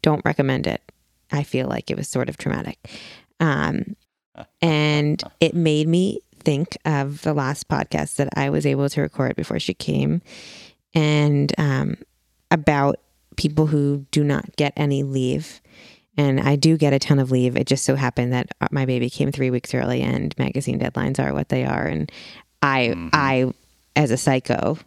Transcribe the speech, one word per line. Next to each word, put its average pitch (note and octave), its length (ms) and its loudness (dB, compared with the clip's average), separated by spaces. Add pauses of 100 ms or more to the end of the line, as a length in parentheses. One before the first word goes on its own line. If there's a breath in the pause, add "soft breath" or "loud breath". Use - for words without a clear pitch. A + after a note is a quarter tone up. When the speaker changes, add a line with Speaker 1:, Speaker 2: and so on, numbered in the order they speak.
Speaker 1:
Don't D3+ 240 2
recommend C#3 420 0
it. - 140 -4 (500)
I D3 120 -2
feel C3 240 -4
like - 220 -6
it - 60 -4
was - 140 -8
sort B2+ 200 -2
of D3 80 -10
traumatic. - 400 -6 (640 loud breath)
Um, - 560 0 (400)
Speaker 2:
<laughs> - 260 -10
Speaker 1:
and D3+ 640 2 (160)
it E3 160 4
made D#3 320 2
me F3+ 320 2 (200)
think D3 460 0
of C#3+ 360 -2
the D#3 120 -2
last C#3+ 360 -4
podcast - 460 -2
that C#3 200 0
I C#3 140 0
was D3 160 0
able C#3 240 0
to C#3+ 120 -2
record C#3+ 340 -2
before - 240 -4
she - 140 -4
came, D3 480 -2 (720 loud breath)
and, D3 640 2
um, C#3 400 0 (520)
about C#3+ 500 2 (380)
people D3+ 300 0
who C#3+ 440 0
do D3+ 120 2
not - 340 -2
get C#3+ 180 0
any C#3+ 280 0
leave. C3+ 580 -2 (560 loud breath)
And C#3 240 4
I C#3 160 4
do D#3+ 180 4
get D3 160 4
a C#3 80 4
ton C#3 200 2
of C3 120 0
leave. B2+ 240 2
It - 120 -2
just - 180 0
so C3+ 100 2
happened B2 380 0
that, B2 160 -2 (100)
uh, - 120 -2
my C#3 140 0
baby B2+ 240 0
came C#3 220 -2
three C3+ 180 0
weeks B2 240 -2
early, B2+ 280 0
and C3 360 -2
magazine C3+ 420 -2
deadlines C3+ 440 -2
are C#3 100 -2
what D3 160 -4
they B2+ 140 0
are. C3 220 -2
And - 260 -4 (500 loud breath)
I, C3+ 300 2
Speaker 2:
Mm-hmm. E2+ 220 -6
Speaker 1:
I, C3+ 400 2 (420)
as D3 160 2
a B2+ 60 2
psycho C3+ 680 0